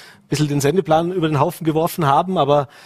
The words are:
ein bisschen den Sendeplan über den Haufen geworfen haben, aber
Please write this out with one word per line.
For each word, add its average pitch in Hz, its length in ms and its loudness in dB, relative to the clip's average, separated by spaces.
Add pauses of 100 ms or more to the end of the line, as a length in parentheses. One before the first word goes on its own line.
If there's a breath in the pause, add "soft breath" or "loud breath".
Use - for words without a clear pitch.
(220 loud breath)
ein - 60 -20
bisschen 147 200 -2
den 143 120 -2
Sendeplan 165 520 0
über 165 160 0
den 147 120 0
Haufen 165 240 -2
geworfen 160 420 0
haben, 170 300 0
aber 143 320 2 (180 loud breath)